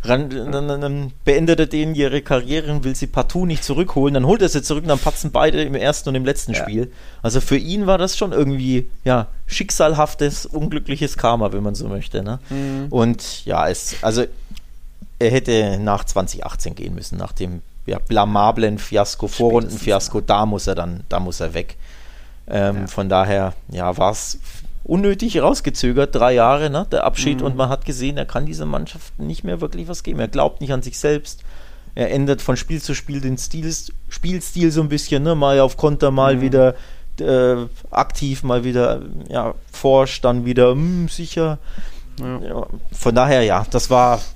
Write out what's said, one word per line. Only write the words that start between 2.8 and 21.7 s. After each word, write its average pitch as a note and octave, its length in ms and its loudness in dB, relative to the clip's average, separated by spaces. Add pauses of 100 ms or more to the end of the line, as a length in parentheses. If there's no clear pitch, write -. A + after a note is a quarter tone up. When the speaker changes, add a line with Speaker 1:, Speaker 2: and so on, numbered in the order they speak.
Speaker 1:
will C3 100 0
sie - 100 -2
partout E3+ 400 0
nicht E3 200 0
zurückholen, C#3+ 480 2
dann C3 120 2
holt G3+ 160 6
er F#3 60 4
sie D3 140 0
zurück C#3 220 -2
und E3+ 40 -4
dann D3 100 4
patzen D3 340 0
beide D3+ 300 4
im C#3 140 -2
ersten C3 320 0
und C3+ 80 -2
im C3 80 0
letzten C3 300 -2
Speaker 2:
Ja. F2 100 -2
Speaker 1:
Spiel. A2 300 -4 (280)
Also A2 200 2
für - 160 4
ihn F#3 280 0
war F#3+ 120 4
das F#3 180 0
schon G3 160 -2
irgendwie, C3 580 2 (140)
ja, B2 240 2 (180)
schicksalhaftes, D3+ 1000 0
unglückliches D3+ 720 -2
Karma, A#2 340 2
wenn G#2 120 -2
man G#2 120 -2
so A2 140 -6
möchte, G2 340 -4
ne? A2+ 160 -6 (100)
Speaker 2:
Mhm. C#3 420 -4
Speaker 1:
Und A#2 520 0
ja, E2 240 0
es, - 340 -4
also A2+ 220 0 (960)
er A2+ 120 4
hätte A2 500 2
nach G2+ 240 0
zwanzig - 400 -2
achtzehn - 300 -4
gehen F2+ 200 -8
müssen, F2 220 -8
nach F#2 160 -8
dem, F2+ 280 -4 (240)
ja, F#2+ 140 -4
blamablen G#2 800 2
Fiasko, G2+ 500 -2
Speaker 2:
Spätestens, - 100 -6
Speaker 1:
Vorrundenfiasko, A2 840 2
Speaker 2:
ja. G2+ 60 -4
Speaker 1:
da G#2 200 4
muss G2+ 200 -2
er F#2+ 100 0
dann, F2 340 -6
da F2+ 100 0
muss F#2 220 -4
er E2 120 -4
weg. E2+ 220 -6 (720)